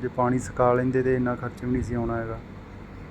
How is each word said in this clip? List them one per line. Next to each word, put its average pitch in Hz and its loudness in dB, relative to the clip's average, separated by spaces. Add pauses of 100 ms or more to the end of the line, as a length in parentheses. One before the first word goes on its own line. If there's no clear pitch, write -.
ਜੇ 123 0
ਪਾਣੀ 123 2
ਸੁਕਾ 123 2
ਲੈਂਦੇ 127 4
ਤੇ 131 4
ਇੰਨਾ 123 2
ਖਰਚ 120 -8
ਵੀ 123 0
ਨਹੀਂ 127 2
ਸੀ 120 -4
ਆਉਣਾ 113 0
ਹੈਗਾ। 113 -4 (720)